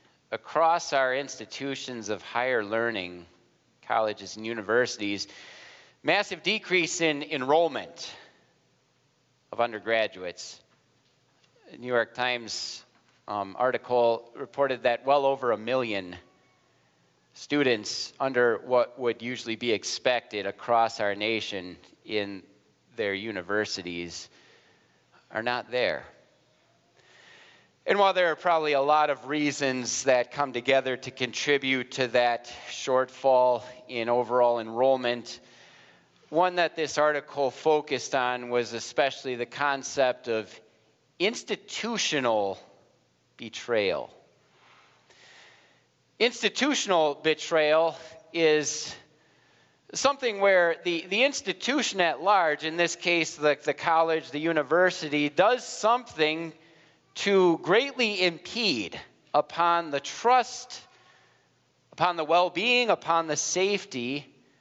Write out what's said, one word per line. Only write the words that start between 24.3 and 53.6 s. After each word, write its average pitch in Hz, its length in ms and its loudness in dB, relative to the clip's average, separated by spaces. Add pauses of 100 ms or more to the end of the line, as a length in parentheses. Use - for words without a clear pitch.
are 110 120 -6
not 120 280 -4
there. 101 320 0 (1800)
And 190 140 2
while 196 160 4
there 175 180 4
are 151 40 -4
probably 160 360 0
a 139 80 4
lot 151 300 4
of 127 180 -6
reasons 135 760 -2
that 127 280 2
come 135 220 -2
together 127 420 2
to 123 140 -12
contribute 131 840 -2
to 131 160 0
that 120 420 2 (200)
shortfall 127 920 2 (240)
in 117 220 -4
overall 120 500 4
enrollment, 120 800 0 (920)
one 175 260 2
that 165 180 2
this 151 220 -4
article 143 540 2
focused 151 640 0
on 123 340 0
was 120 240 0
especially 131 600 -2
the 120 100 -4
concept 131 840 -2
of 110 300 -4 (600)
institutional 156 1400 -2 (800)
betrayal. 101 760 -2 (2000)
Institutional 202 960 0
betrayal 156 800 2 (380)
is 151 640 2 (960)
something 262 480 0
where 180 420 4
the, 175 280 -4
the 214 140 2
institution 226 760 -2
at 151 220 0
large, 170 420 2
in 160 140 -4
this 170 180 0
case 170 400 0
the, 147 260 2